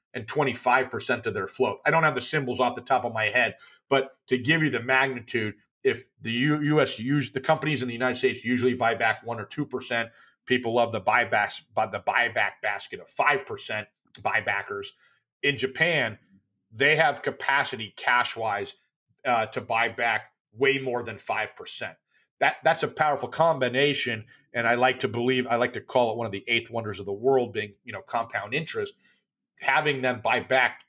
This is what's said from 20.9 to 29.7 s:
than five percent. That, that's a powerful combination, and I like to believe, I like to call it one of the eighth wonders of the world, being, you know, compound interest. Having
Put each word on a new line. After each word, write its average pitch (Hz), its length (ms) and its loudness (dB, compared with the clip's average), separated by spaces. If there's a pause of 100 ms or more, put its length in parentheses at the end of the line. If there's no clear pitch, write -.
than 110 160 -10
five 107 360 -6
percent. 92 420 -12 (440)
That, 139 240 2
that's 160 180 4
a 151 60 0
powerful 143 400 0
combination, 135 960 0 (280)
and 117 140 0
I 117 80 4
like 127 260 2
to 123 80 0
believe, 123 380 2
I 117 80 0
like 120 200 2
to 110 60 -6
call 120 300 2
it 110 80 -4
one 117 80 -4
of 107 60 -6
the 101 160 -8
eighth 117 200 0
wonders 107 300 -6
of 98 80 -10
the 101 60 -4
world, 120 400 2
being, 104 220 -6 (100)
you 117 80 -14
know, 98 100 -10
compound 113 520 -4
interest. 117 380 -4 (680)
Having 143 420 0